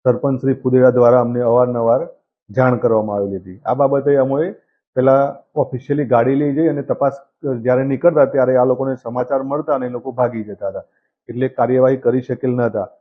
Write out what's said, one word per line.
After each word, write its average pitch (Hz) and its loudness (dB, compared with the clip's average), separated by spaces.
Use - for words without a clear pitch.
સરપંચ 131 -2
શ્રી 135 0
ફુદેડા 127 4
દ્વારા 123 4
અમને 120 -2
અવારનવાર 120 2
જાણ 127 2
કરવામાં 110 0
આવેલી 98 -4
હતી. 92 -16
આ 117 0
બાબતે 139 0
અમે 139 0
પહેલા 131 4
ઓફિશિયલી 143 -4
ગાડી 120 2
લઈ 143 0
જઈ 160 0
અને 143 -2
તપાસ 135 -2
જ્યારે 127 0
નીકળતા 143 2
ત્યારે 127 0
આ 123 4
લોકોને 131 -2
સમાચાર 127 -4
મળતા 147 -4
અને 127 -4
એ 123 -6
લોકો 123 -10
ભાગી 117 -4
જતા 101 -8
હતા, 98 -12
એટલે 123 -4
કાર્યવાહી 127 2
કરી 127 0
શકેલ 127 -4
ન 123 -2
હતા. 107 -2